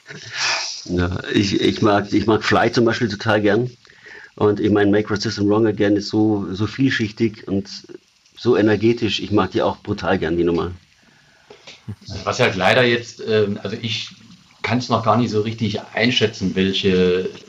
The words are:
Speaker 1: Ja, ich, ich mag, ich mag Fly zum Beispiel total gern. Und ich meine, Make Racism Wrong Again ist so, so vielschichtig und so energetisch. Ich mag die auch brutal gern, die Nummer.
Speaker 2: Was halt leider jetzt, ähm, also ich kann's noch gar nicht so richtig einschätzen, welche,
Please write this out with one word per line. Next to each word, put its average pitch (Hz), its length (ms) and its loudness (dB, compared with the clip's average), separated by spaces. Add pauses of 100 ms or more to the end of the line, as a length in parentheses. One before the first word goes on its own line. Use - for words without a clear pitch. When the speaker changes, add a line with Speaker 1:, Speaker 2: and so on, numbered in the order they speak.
(880)
Speaker 1:
Ja, 90 320 -2 (140)
ich, 98 300 0
ich 98 180 0
mag, 101 320 2
ich 104 140 2
mag 107 180 2
Fly 104 260 2
zum 120 140 2
Beispiel 113 240 0
total 104 320 0
gern. 107 300 2 (680)
Und 104 240 2
ich 98 100 2
meine, 101 200 4
Make 107 200 2
Racism 101 380 -2
Wrong 110 180 4
Again 104 300 2
ist 101 140 -4
so, 107 420 2
so 101 140 -2
vielschichtig 113 840 -2
und 98 220 -4 (680)
so 120 180 2
energetisch. 107 680 2
Ich 95 100 -6
mag 98 220 2
die 110 100 0
auch 95 160 -2
brutal 98 400 -2
gern, 85 180 -2
die 85 80 2
Nummer. 85 280 0 (1500)
Speaker 2:
Was 101 140 -4
halt 110 180 2
leider 107 280 4
jetzt, 120 420 -2
ähm, 107 360 2
also 104 180 -6
ich 110 300 -8 (520)
kann's 123 280 -2
noch 110 140 0
gar 110 120 4
nicht 117 140 0
so 104 100 0
richtig 107 400 -2 (140)
einschätzen, 107 600 0
welche, 92 760 2 (180)